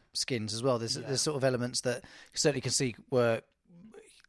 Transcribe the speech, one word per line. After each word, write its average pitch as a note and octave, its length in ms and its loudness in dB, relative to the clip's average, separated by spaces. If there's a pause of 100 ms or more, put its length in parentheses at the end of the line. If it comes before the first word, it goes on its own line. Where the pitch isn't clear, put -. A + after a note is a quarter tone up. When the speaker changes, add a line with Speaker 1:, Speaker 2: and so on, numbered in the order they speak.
(120)
Speaker 1:
Skins A2 420 -2
as A2+ 80 -4
well. B2+ 160 4
There's, A2+ 180 -4
Speaker 2:
Yeah. B2 120 -8
Speaker 1:
there's C3 140 0
sort D3+ 140 0
of B2+ 80 0
elements B2+ 360 0
that B2 240 -4 (280)
you - 60 -10
certainly C#3 220 2
can B2 100 -2
see B2 240 0 (160)
were A#2 300 4 (880)